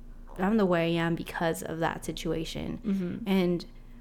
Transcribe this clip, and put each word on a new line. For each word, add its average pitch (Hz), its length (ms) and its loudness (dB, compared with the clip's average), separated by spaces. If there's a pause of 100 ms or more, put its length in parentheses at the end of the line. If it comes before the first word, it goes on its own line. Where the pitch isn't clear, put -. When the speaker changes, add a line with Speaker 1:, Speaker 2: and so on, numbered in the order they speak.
(380)
Speaker 1:
I'm 196 180 4
the 202 100 6
way 170 320 4
I 165 40 2
am 170 120 2
because 170 480 -2
of 160 180 -4
that - 240 0
situation. - 800 -4
Speaker 2:
Mm-hmm. 196 440 -2
Speaker 1:
And 175 360 4 (360)